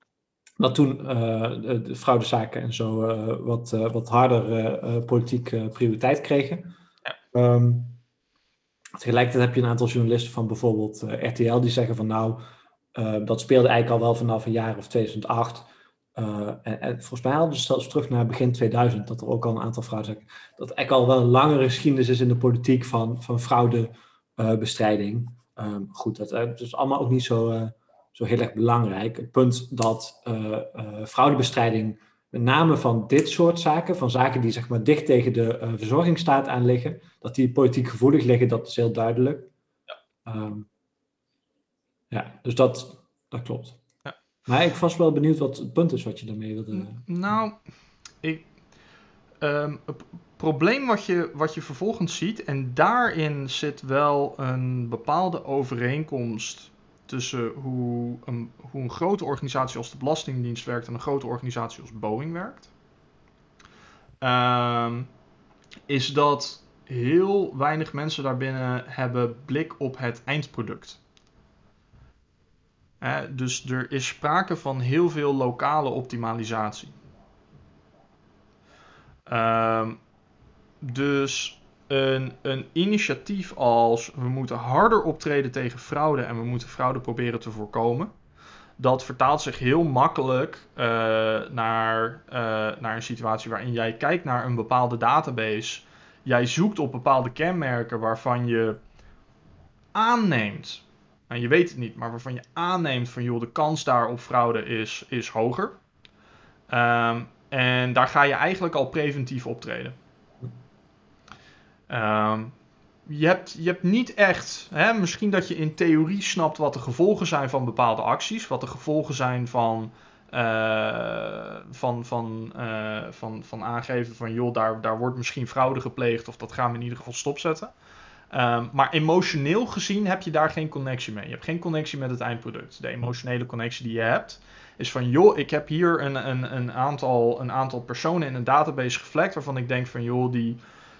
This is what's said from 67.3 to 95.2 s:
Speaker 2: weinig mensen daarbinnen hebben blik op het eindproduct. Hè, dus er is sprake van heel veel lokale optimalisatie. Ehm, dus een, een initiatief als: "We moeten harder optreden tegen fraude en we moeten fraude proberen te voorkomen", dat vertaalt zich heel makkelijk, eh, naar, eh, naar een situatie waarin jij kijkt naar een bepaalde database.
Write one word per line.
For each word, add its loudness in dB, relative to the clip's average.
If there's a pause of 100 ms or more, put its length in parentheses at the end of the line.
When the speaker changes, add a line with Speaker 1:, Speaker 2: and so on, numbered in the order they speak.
Speaker 2:
weinig 0
mensen -4
daarbinnen -2
hebben -2 (100)
blik -4
op -4
het -6
eindproduct. -6 (2000)
Hè, -6
dus -6
er -4
is -4
sprake -2
van -4
heel 4
veel 0
lokale 0
optimalisatie. -6 (2250)
Ehm, 2 (880)
dus -2 (260)
een, 0 (100)
een -4
initiatief -2
als: 4
"We -4
moeten -4
harder 4
optreden -2
tegen -6
fraude 0
en -6
we -6
moeten -6
fraude -2
proberen -4
te -12
voorkomen", -2 (640)
dat 0
vertaalt 2
zich -8
heel 4
makkelijk, 0
eh, -2 (640)
naar, -2
eh, -8 (400)
naar -6
een -6
situatie -4
waarin -6
jij -2
kijkt 0
naar -2
een -2
bepaalde 0
database. 0 (420)